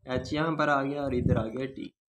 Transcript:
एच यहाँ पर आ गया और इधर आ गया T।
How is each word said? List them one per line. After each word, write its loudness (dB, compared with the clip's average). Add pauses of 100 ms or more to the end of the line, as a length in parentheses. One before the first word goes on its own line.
एच -2
यहाँ 0
पर 2
आ 4
गया -2
और -2
इधर 4
आ 0
गया -6
T। -12 (140)